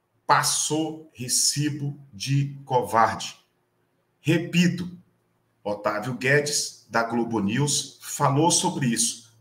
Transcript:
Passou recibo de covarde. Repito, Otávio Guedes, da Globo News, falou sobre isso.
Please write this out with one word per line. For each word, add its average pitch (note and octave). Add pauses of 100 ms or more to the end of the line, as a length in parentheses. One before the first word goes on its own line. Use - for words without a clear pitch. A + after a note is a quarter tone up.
(240)
Passou D3+
recibo C#3+ (140)
de C3+
covarde. A2+ (840)
Repito, E3+ (680)
Otávio G#2
Guedes, C#3+
da A#2
Globo A#2
News, B2+
falou D3
sobre D3
isso. -